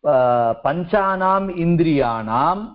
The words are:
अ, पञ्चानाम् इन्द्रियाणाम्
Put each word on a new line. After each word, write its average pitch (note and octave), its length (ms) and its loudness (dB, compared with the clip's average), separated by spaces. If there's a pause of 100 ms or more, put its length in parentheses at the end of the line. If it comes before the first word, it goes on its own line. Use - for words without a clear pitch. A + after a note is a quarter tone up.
अ, B2 460 2
पञ्चानाम् F#3+ 1000 -2
इन्द्रियाणाम् D#3+ 1200 0